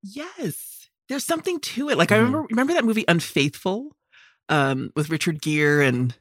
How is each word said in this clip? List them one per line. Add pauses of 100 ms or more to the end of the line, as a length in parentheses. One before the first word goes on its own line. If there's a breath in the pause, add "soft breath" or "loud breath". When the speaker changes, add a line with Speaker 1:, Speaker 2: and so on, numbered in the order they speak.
Speaker 1:
Yes. (200)
There's
something
to
it.
Like,
I
Speaker 2:
Mm-hmm.
Speaker 1:
remember,
remember
that
movie
Unfaithful, (540 soft breath)
um,
with
Richard
Gere
and